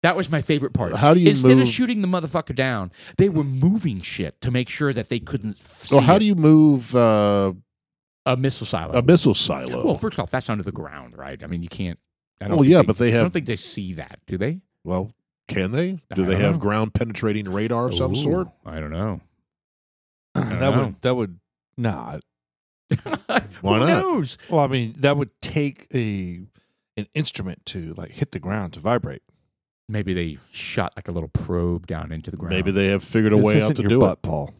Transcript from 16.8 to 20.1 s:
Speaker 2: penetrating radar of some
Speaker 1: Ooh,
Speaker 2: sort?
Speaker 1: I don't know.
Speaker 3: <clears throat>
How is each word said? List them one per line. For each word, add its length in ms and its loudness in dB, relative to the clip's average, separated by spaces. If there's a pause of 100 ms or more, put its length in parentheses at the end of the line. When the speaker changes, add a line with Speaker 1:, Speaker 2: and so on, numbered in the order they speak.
Speaker 2:
penetrating 580 -4
radar 360 -2
of 80 -4
some 160 -2
Speaker 1:
Ooh, 100 -4
Speaker 2:
sort? 280 -2 (180)
Speaker 1:
I 120 -10
don't 120 -10
know. 300 -6 (500)
Speaker 3:
<clears throat> 640 -20